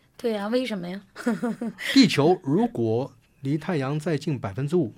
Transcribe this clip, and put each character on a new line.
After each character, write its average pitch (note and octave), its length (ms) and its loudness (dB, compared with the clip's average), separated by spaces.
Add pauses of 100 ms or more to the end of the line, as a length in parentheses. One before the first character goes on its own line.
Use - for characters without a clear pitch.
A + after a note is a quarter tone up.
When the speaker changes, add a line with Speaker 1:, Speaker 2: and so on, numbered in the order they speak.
(180)
Speaker 1:
对 A3+ 180 -2
啊， G3+ 120 -4
为 B3+ 180 0
什 A3 120 -6
么 F3 100 -8
呀？ F#3+ 140 -10 (460)
<laughs> - 460 -6
Speaker 2:
地 C4 140 10
球 E3 360 4
如 F3+ 240 2
果 A#2 460 -2 (280)
离 C#3 160 -2
太 E3 200 -4
阳 C#3 220 -2
再 D#3 180 -2
近 C3+ 220 -4
百 G2+ 140 -6
分 C3 140 -4
之 D3+ 80 -2
五， D3 220 0